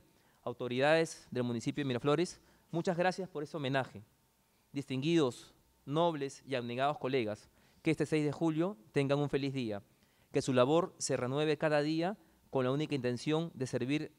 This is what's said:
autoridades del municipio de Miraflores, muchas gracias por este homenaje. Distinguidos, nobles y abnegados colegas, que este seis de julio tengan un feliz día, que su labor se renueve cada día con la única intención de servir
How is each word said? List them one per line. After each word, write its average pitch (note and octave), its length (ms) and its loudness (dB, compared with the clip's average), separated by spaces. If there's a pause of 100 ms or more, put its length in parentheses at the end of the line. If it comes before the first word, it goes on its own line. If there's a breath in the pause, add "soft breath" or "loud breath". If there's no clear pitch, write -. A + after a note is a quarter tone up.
(420)
autoridades C3 880 0
del B2 140 -2
municipio B2 400 -2
de C3+ 40 -2
Miraflores, D3 520 0 (300)
muchas E3+ 260 -2
gracias F3+ 320 -2
por D3 140 -8
este D3+ 140 -10
homenaje. C3 460 -2 (680)
Distinguidos, C#3 840 0 (320)
nobles D3+ 600 -2
y C3+ 80 -4
abnegados B2 440 -2
colegas, B2 500 -2 (340)
que D#3+ 80 2
este D3 160 0
seis D#3 180 2
de C#3+ 80 0
julio E3 460 -2 (140)
tengan C#3 260 2
un D3 100 0
feliz C#3 240 0
día, A2 300 -4 (500)
que C#3+ 80 2
su C3 140 0
labor D3+ 440 4
se C3 200 -2
renueve C#3+ 400 0
cada D3+ 240 2
día D#3+ 340 0 (320)
con C3 160 0
la B2+ 80 2
única D3 220 -2
intención C#3+ 580 0
de C3 140 -4
servir C#3 520 -2